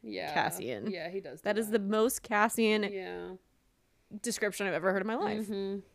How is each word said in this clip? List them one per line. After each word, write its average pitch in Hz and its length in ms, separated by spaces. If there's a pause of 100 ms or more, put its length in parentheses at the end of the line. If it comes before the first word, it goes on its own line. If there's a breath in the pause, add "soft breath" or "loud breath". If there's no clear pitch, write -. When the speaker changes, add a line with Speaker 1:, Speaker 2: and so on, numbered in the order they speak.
Speaker 1:
Yeah. 180 320
Speaker 2:
Cassian. 143 560
Speaker 1:
Yeah, 170 180
he 196 120
does 165 200
do - 40
Speaker 2:
That 208 120
is 220 140
Speaker 1:
that. - 20
Speaker 2:
the 226 60 (100)
most 220 340
Cassian 214 600 (100)
Speaker 1:
Yeah. 180 360 (920)
Speaker 2:
description 208 460
I've 175 80
ever 175 180
heard 196 80
in 196 80
my 220 60
life. 214 340
Speaker 1:
Mm-hmm. 196 300 (160)